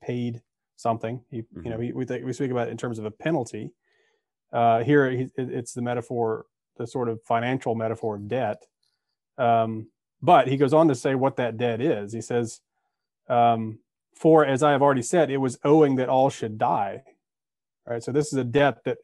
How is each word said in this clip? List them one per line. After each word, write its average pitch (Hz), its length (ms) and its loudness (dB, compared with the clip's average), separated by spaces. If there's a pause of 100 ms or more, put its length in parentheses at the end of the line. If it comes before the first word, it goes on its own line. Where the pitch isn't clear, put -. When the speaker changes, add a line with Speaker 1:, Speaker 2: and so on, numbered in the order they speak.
Speaker 1:
paid 120 380 -6 (360)
something. 113 440 -4 (100)
He, 123 80 -10 (160)
you 120 160 -10
know, - 20 -
Speaker 2:
Mm-hmm. 113 100 -6
Speaker 1:
he, 123 100 -6
we 131 120 -6
think, 123 200 -8
we 127 80 -6
speak 135 180 -4
about 120 180 -2
it - 40 -10
in 113 40 -10
terms 117 220 -8
of 107 60 -8
a 107 60 -6
penalty. 131 640 -6 (800)
Uh, 117 320 2
here, 139 260 4
he, 127 120 -4
it, 131 140 -8
it's 127 360 -8
the 123 100 -8
metaphor, 120 640 -4 (320)
the 120 100 -10
sort 123 220 -6
of 113 140 -6
financial 120 520 -2
metaphor 113 420 -6
of 104 120 -12
debt. 110 340 -4 (760)
Um, 113 500 0 (320)
but 135 260 6
he 135 120 -2
goes 139 160 2
on 160 140 6
to 135 60 2
say 135 200 -2
what 131 220 0
that 117 200 -2
debt 117 240 -2
is. 113 320 -2
He 113 80 -8
says, 120 400 -4 (720)
um, 113 480 2 (360)
"For 156 300 6
as 135 180 0
I 151 100 4
have 135 100 2
already 135 200 4
said, 151 280 0
it 135 80 -2
was 131 260 -2
owing 143 320 6
that 131 140 0
all 131 180 4
should 110 300 -8
die." 110 440 -2 (840)
Right? 117 160 -6
So 127 100 -8
this 147 180 -2
is 139 80 -4
a 127 60 0
debt 139 400 2
that 123 200 -4